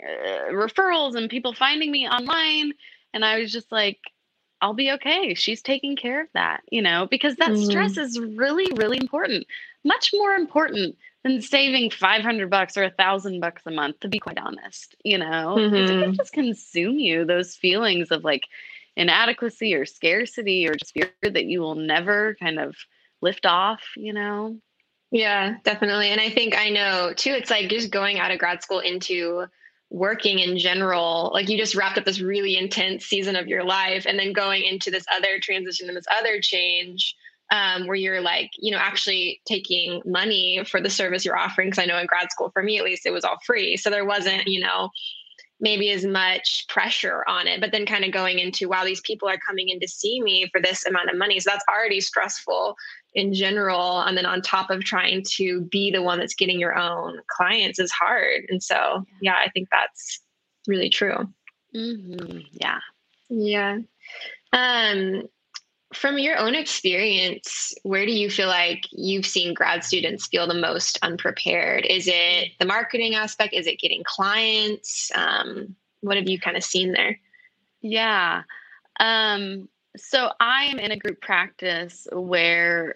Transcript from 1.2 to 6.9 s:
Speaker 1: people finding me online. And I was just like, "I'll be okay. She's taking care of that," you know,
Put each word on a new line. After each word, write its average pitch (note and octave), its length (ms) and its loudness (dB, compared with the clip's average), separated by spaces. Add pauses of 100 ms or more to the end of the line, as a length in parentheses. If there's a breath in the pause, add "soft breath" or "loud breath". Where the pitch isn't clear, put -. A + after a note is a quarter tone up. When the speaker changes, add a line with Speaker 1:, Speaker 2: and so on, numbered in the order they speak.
Speaker 1:
people A#3+ 240 -4
finding D4 380 0
me C#4 180 -2
online. D4+ 640 0 (400 loud breath)
And A3 120 0
I A3 140 2
was A3 140 -4
just A3+ 180 -10
like, G#3 280 0 (640)
"I'll G3+ 140 2
be C4+ 180 2
okay. C#4+ 420 0
She's A3 280 -2
taking C#4 340 -2
care B3+ 240 -2
of D#4+ 120 -10
that," - 380 0
you A3+ 100 2
know, F3 300 2